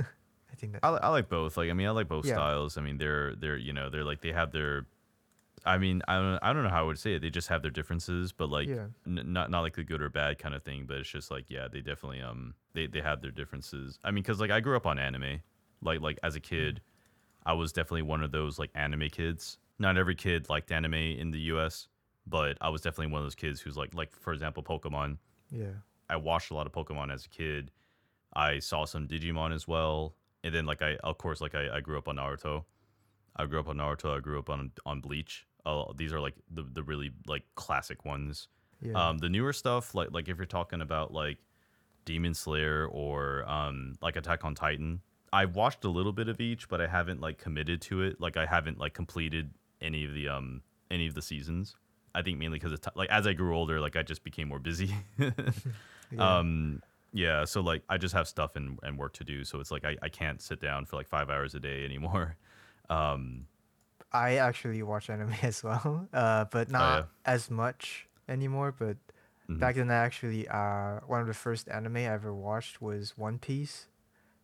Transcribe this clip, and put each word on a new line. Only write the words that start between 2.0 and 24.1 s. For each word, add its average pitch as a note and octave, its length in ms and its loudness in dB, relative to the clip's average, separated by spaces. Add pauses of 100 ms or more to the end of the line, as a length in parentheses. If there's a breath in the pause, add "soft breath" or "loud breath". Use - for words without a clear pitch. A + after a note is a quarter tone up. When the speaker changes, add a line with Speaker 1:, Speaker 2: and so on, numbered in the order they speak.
Speaker 2:
both D#2 180 0
Speaker 1:
Yeah. - 0 -
Speaker 2:
styles. D2 500 2
I D2+ 60 -2
mean, C#2+ 160 -2
they're, D2 360 2
they're, D2+ 220 -2
you C2 160 -4
know, C#2 180 -4
they're D2+ 140 -2
like, D2 160 -2
they E2 120 -2
have E2 200 2
their, D2 340 0 (800)
I F#2 120 6
mean, F#2 300 4
I F#2 100 4
don't, F#2 240 4
I A2+ 100 4
don't D3 120 2
know F#2+ 60 4
how E2+ 140 4
I - 20 2
would D#2 140 0
say G#2 140 0
it. D#2 60 0
They D#2+ 100 -2
just E2+ 180 -4
have E2 140 2
their D2+ 80 0
differences, F2 600 -2
but, D2+ 180 -2
like, D2 200 0
Speaker 1:
Yeah. A2 180 -4 (180)
Speaker 2:
n-, E2+ 260 -2
not, E2 180 0
not, E2+ 120 2
like, D#2+ 120 -2
the D#2+ 100 -4
good D2+ 180 -2
or C#2+ 80 -2
bad D2 280 0
kinda C#2+ 220 -6
thing, C#2 260 -8
but C#2 120 -6
it's C2+ 120 -8
just, C#2+ 200 -10
like, C2+ 200 -6
yeah, C2 180 -6
they C#2 140 -8
definitely, C2+ 400 -8
um, B1 340 -10 (180)
they, E2 140 -2
they D2+ 140 -4
have D2 200 0
their C#2 100 -8
differences. C#2 720 -10
I G2+ 80 2
mean, G2+ 120 2
'cause, G#2+ 160 0
like, G#2+ 120 2
I A2+ 80 6
grew B2+ 160 2
up A2+ 100 0
on D2 120 4
anime. C2+ 440 -2 (400)
Like, D#2+ 180 2
like, D#2 220 -2
as D#2 140 0
a D#2 40 -6 (180)
Speaker 1:
Mm. D#2 120 2
Speaker 2:
kid, C#2+ 120 -6 (640 soft breath)
I E2 80 4
was E2 180 0
definitely E2 300 0
one D#2 200 0
of D2 100 -2
those, D2+ 260 0
like, D2 160 -4
anime D2 360 0
kids. - 480 -4 (200)
Not F#2+ 200 6
every F2+ 180 4
kid E2+ 340 2
liked D2+ 220 0
anime D#2+ 220 2
in D#2+ 380 0
the D#2 100 -2
U D#2+ 180 0
S, - 280 -2 (380)
but D2 340 2
I D#2+ 100 0
was D#2 120 -2
definitely D#2+ 300 -2
one D2 100 0
of D2 40 -2
those C#2 100 -6
kids D2 260 -4
who's C#2 140 -8
like, C#2+ 180 -6
like, E2 260 -6